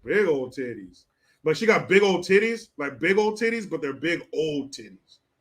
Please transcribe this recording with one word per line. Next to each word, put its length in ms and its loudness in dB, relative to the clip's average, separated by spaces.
big 240 0
old 280 -2
titties. 480 -10
Like, 120 2
she 120 0
got 200 4
big 140 6
old 200 2
titties, 560 2
like, 220 -8
big 200 2
old 200 0
titties, 300 -2
but 120 -6
they're 120 -4
big 300 -4
old 400 -4
titties. 460 -20